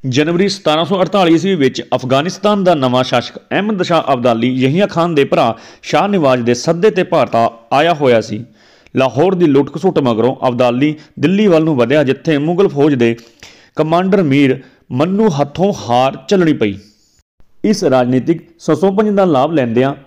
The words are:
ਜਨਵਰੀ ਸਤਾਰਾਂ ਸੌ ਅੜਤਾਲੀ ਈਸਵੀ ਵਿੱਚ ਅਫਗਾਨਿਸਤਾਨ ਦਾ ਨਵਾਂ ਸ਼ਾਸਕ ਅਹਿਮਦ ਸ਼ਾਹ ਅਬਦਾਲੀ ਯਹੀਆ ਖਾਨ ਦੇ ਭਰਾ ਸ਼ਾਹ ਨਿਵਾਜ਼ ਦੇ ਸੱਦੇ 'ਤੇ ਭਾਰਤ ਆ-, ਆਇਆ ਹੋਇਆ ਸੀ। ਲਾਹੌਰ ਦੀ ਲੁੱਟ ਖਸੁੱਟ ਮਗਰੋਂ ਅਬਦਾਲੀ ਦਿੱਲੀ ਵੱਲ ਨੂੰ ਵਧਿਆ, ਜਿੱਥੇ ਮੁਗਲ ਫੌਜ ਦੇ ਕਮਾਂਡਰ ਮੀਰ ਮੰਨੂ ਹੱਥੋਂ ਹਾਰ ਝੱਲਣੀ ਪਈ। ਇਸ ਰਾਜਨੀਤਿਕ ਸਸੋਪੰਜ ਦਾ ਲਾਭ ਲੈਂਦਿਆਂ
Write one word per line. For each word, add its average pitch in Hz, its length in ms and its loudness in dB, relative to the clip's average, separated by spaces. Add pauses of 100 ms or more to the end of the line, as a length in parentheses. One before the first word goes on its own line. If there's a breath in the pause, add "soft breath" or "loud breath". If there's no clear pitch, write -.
ਜਨਵਰੀ 165 420 0
ਸਤਾਰਾਂ 165 360 -2
ਸੌ 180 160 -2
ਅੜਤਾਲੀ 185 320 2
ਈਸਵੀ 180 220 0
ਵਿੱਚ 135 260 0 (140)
ਅਫਗਾਨਿਸਤਾਨ 175 680 -2
ਦਾ 180 120 4
ਨਵਾਂ 127 280 0
ਸ਼ਾਸਕ - 340 -4
ਅਹਿਮਦ 185 460 -4
ਸ਼ਾਹ 160 300 0
ਅਬਦਾਲੀ 120 420 0
ਯਹੀਆ 135 320 0
ਖਾਨ 170 280 -2
ਦੇ 139 80 2
ਭਰਾ 131 320 0 (260 loud breath)
ਸ਼ਾਹ 156 260 -2
ਨਿਵਾਜ਼ 139 360 0
ਦੇ 120 100 0
ਸੱਦੇ 170 360 0
'ਤੇ 185 140 -2
ਭਾਰਤ 147 320 -2
ਆ-, 117 140 2 (240)
ਆਇਆ 160 200 2
ਹੋਇਆ 127 280 2
ਸੀ। 113 240 -10 (500 soft breath)
ਲਾਹੌਰ 131 400 0
ਦੀ 175 100 2
ਲੁੱਟ 139 280 2
ਖਸੁੱਟ 170 260 -2
ਮਗਰੋਂ 120 360 0 (120)
ਅਬਦਾਲੀ 127 480 0 (240 loud breath)
ਦਿੱਲੀ 196 280 2
ਵੱਲ 160 160 4
ਨੂੰ 160 120 0
ਵਧਿਆ, 127 280 2
ਜਿੱਥੇ 135 340 -2
ਮੁਗਲ 170 300 0
ਫੌਜ 143 260 2
ਦੇ 117 220 2 (600 loud breath)
ਕਮਾਂਡਰ 180 480 0
ਮੀਰ 135 360 2 (320 loud breath)
ਮੰਨੂ 190 400 0
ਹੱਥੋਂ 147 500 -2
ਹਾਰ 127 360 0 (100)
ਝੱਲਣੀ 175 260 2
ਪਈ। 107 200 -2 (880)
ਇਸ 208 200 0
ਰਾਜਨੀਤਿਕ 127 580 0 (180)
ਸਸੋਪੰਜ 190 500 0
ਦਾ 196 160 2
ਲਾਭ 151 260 2
ਲੈਂਦਿਆਂ 131 420 0 (140)